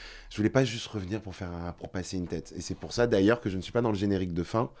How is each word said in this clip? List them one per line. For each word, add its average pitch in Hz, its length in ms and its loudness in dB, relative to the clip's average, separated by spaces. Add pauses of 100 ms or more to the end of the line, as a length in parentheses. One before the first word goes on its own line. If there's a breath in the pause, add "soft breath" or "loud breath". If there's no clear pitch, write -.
(300 loud breath)
je - 80 -10
voulais 104 120 4
pas 135 140 4
juste 117 240 -4
revenir 104 320 -6
pour 95 160 -14
faire 90 160 -8
un, 85 200 -6
pour - 180 -12
passer 95 260 -4
une 90 100 -2
tête. 82 300 -6
Et 90 60 -6
c'est - 120 -6
pour - 200 -10
ça, 120 120 4
d'ailleurs, 110 360 6
que 107 80 0
je 92 80 -2
ne 90 40 -4
suis - 100 -12
pas 120 100 2
dans 120 100 2
le 101 60 0
générique 95 340 2
de 85 100 0
fin, 113 280 0 (100)